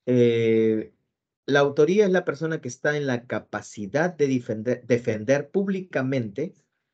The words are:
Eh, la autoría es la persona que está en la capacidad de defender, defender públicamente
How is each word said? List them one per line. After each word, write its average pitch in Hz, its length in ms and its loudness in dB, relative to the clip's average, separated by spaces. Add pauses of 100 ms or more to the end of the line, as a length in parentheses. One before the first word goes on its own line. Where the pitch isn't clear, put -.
Eh, 113 880 2 (520)
la 139 140 2
autoría 151 460 4
es 185 60 2
la 185 120 2
persona 160 380 -4
que 127 80 -10
está 147 260 -4
en 147 120 -4
la 123 200 -2
capacidad 110 840 -4
de 147 140 0
defender, 123 580 -4
defender 120 640 0
públicamente 143 1040 -4 (380)